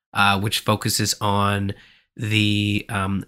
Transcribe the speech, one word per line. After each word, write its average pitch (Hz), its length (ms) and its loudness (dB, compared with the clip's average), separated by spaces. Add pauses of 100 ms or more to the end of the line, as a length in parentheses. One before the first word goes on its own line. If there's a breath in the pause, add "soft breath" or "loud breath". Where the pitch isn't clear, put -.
(140)
uh, 101 260 2
which 104 200 -2
focuses 107 600 -2
on 101 540 0 (440 soft breath)
the, 104 720 2
um, 98 380 -2